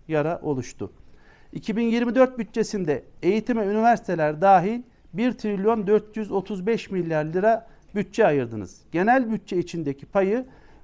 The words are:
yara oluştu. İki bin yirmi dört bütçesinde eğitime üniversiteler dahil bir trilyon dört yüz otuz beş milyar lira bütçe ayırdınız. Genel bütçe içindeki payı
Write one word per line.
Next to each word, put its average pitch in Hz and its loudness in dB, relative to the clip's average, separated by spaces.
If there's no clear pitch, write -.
yara 156 -2
oluştu. 131 -6
İki 190 -6
bin 233 0
yirmi 233 0
dört 254 4
bütçesinde 196 -4
eğitime 214 0
üniversiteler 196 0
dahil 196 4
bir 233 0
trilyon 208 -2
dört 208 2
yüz 214 -8
otuz 190 -4
beş 226 -2
milyar 165 -2
lira 202 0
bütçe 202 0
ayırdınız. 113 -2
Genel 220 2
bütçe 196 -4
içindeki 165 -6
payı 202 0